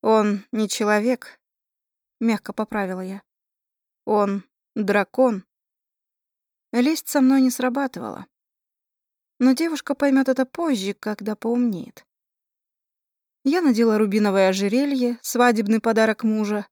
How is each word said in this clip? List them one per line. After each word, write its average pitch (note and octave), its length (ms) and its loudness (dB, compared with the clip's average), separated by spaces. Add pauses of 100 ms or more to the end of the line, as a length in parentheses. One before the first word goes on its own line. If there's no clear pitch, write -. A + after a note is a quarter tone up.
«Он G#3 500 2
не G#3+ 160 -2
человек», G#3+ 720 -2 (800)
мягко A3+ 300 -2
поправила G3 480 -6
я. F#3+ 220 -12 (840)
«Он G3+ 380 0 (300)
дракон». G#3 720 0 (1300)
Лесть C4 360 0
со D4 120 0
мной C4 220 4
не B3+ 80 2
срабатывала. B3+ 760 -6 (1120)
Но B3+ 140 4
девушка D4+ 420 -2
поймет C4+ 340 2
это C4 180 0
позже, A#3 480 -4
когда G#3+ 420 -8
поумнеет. A#3 720 -4 (1400)
Я D#4 160 0
надела A3+ 380 2
рубиновое G3+ 500 2
ожерелье, A#3+ 720 0
свадебный A3+ 600 2
подарок A3 420 0
мужа. G#3+ 500 -2